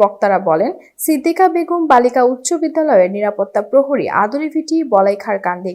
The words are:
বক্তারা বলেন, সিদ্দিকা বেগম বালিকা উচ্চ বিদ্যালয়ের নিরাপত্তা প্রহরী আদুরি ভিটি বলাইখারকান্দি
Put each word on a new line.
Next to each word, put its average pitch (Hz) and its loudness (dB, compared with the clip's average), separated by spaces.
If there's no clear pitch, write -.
বক্তারা 202 0
বলেন, 175 0
সিদ্দিকা 330 0
বেগম 339 -2
বালিকা 247 4
উচ্চ 254 -8
বিদ্যালয়ের 294 2
নিরাপত্তা 208 -2
প্রহরী 277 2
আদুরি 285 -4
ভিটি 320 -4
বলাইখারকান্দি 196 -2